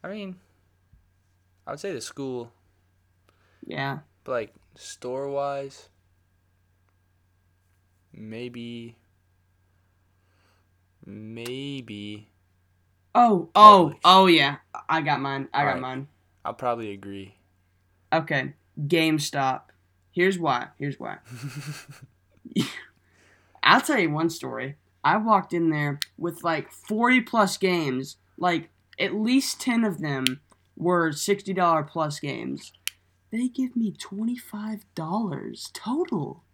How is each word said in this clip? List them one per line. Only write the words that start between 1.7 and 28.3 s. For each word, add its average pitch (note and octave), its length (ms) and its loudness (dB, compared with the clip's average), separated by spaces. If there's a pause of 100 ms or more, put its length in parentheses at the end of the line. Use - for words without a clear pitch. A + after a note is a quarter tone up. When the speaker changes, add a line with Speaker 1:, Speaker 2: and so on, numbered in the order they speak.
Speaker 1:
would D3 80 -10
say G3 140 -8
the A#2+ 80 -8
school. B2+ 500 -10 (1160)
Speaker 2:
Yeah. C#3 320 -6 (240)
Speaker 1:
But, - 80 -10
like, A2+ 220 -6 (220)
store-wise, C#3 1120 -8 (2250)
maybe, A#2 880 -14 (2000)
maybe A2+ 1200 -12 (880)
Speaker 2:
Oh, G#3+ 400 4
oh, G3 400 12
Speaker 1:
Publix. - 100 -20
Speaker 2:
oh, F#3+ 220 10
yeah. C#3+ 300 4 (300)
I D#3+ 140 0
got C#3+ 180 -2
mine. C#3 320 -4
I C#3+ 120 0
got C#3 40 2
Speaker 1:
All C3+ 60 0
right. B2+ 80 -4
Speaker 2:
mine. C3 260 -8 (380)
Speaker 1:
I'll A2 80 -6
probably A#2 380 -4
agree. G2 440 -12 (760)
Speaker 2:
Okay. C#3+ 400 -2 (260)
GameStop. D3+ 840 0 (500)
Here's F#3 260 2
why. C3+ 300 -2 (100)
Here's C#3+ 220 -6
why. G#2 180 -10 (1400)
Speaker 1:
<laughs> - 0 -
Speaker 2:
<laughs> - 80 2 (1000)
I'll G3+ 180 6
tell C4+ 180 0
you D#3+ 120 2
one D#3+ 180 0
story. C3 460 -8 (280)
I D#3+ 140 4
walked G#3+ 360 2
in E3+ 180 2
there D3 280 -2 (180)
with, E3+ 260 -6
like, D#3+ 280 -4
forty A#3+ 480 2
plus A3 380 0
games. D#3+ 600 -2 (200)